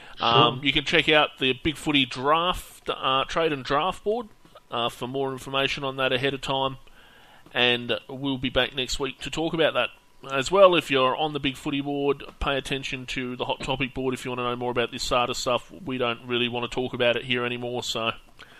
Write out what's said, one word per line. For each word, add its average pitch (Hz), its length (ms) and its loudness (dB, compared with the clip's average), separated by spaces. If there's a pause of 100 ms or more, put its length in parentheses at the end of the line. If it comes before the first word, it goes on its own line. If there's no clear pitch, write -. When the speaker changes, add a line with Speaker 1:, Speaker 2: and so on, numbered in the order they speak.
(180)
Speaker 1:
Sure. - 100 0
Speaker 2:
Um, 117 360 6
you 139 80 2
can 143 140 2
check 160 240 2
out 151 300 4
the 131 140 2 (100)
Big 156 140 -2
Footy 143 280 2
draft, 151 840 -2
uh, 135 360 0
trade 165 280 0
and 135 100 -6
draft 151 400 -2
board, 220 240 -2 (420)
uh, 117 200 -2
for 120 180 -8
more 135 240 -2
information 135 520 -2
on 135 140 -4
that 131 160 2
ahead 131 200 0
of 135 80 -6
time. 135 360 -2 (760)
And 120 540 2
we'll 135 300 -4
be 127 120 -4
back 127 260 0
next 127 240 -4
week 135 220 -4
to - 80 -8
talk 160 240 -4
about 151 200 4
that 123 160 0 (420)
as 135 200 -2
well. 185 240 10
If 147 160 0
you're 131 240 4
on 151 180 -2
the 147 60 -2
Big 139 180 -4
Footy 143 240 -4
board, 143 420 0 (160)
pay 143 180 0
attention 131 500 -6
to 127 280 -4
the 123 100 -4
Hot 131 160 -4
Topic 131 320 -2
board 131 200 -2
if 127 100 -8
you 127 80 -6
wanna 123 120 -4
know 120 120 -2
more 123 160 -2
about 120 200 0
this - 180 -6
sata 123 260 2
stuff. - 360 -2
We 127 260 -8
don't 120 280 -2
really 120 220 0
wanna 120 200 -4
talk 127 260 -4
about 120 220 4
it 120 100 -6
here 123 180 0
anymore, 120 400 -4
so 113 280 -2 (480)